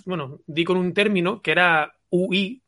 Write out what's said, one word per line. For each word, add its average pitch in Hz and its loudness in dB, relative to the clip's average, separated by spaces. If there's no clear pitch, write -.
bueno, 151 -8
di 165 -2
con 180 2
un 180 0
término 202 0
que 156 -2
era 165 2
U 180 0
I, 202 -2